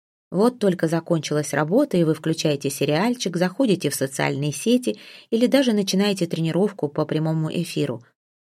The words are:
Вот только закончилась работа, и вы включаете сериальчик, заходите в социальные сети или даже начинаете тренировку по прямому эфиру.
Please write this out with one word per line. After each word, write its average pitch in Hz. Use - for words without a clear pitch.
Вот 226
только 175
закончилась 156
работа, 185
и 170
вы 156
включаете 151
сериальчик, 170
заходите 180
в -
социальные 143
сети 233
или 233
даже 247
начинаете 196
тренировку 165
по 151
прямому 156
эфиру. 147